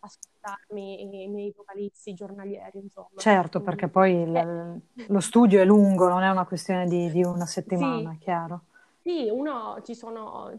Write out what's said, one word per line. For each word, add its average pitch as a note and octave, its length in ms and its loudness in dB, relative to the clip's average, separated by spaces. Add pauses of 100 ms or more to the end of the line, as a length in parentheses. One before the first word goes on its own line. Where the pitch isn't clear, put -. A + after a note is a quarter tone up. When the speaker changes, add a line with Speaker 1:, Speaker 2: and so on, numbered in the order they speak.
Speaker 1:
ascoltarmi G3 1200 -16
i G3 40 -14
miei G3+ 280 -10
vocalizzi G3+ 560 -14
giornalieri, G3 680 -14
insomma. - 360 -20
Speaker 2:
Certo, F#3+ 440 2
Speaker 1:
Quindi, G3+ 40 -8 (120)
Speaker 2:
perché F3+ 120 -4
poi F#3+ 240 4
il, E3+ 240 0
Speaker 1:
eh. E3+ 680 -6
Speaker 2:
lo G3+ 140 0
studio G3+ 420 6
è - 20 6
lungo, F#3+ 460 6
non F3+ 120 2
è F#3+ 60 4
una F#3 160 2
questione F3+ 420 -4
di, F3 240 0
di E3+ 140 2
una F3 220 -2
settimana, F3 680 -4
Speaker 1:
Sì. D#3 120 -14
Speaker 2:
chiaro. E3+ 360 -6 (440)
Speaker 1:
Sì, D#4+ 240 -4
uno A3+ 560 -6
ci A#3 120 -14
sono, A3+ 640 -14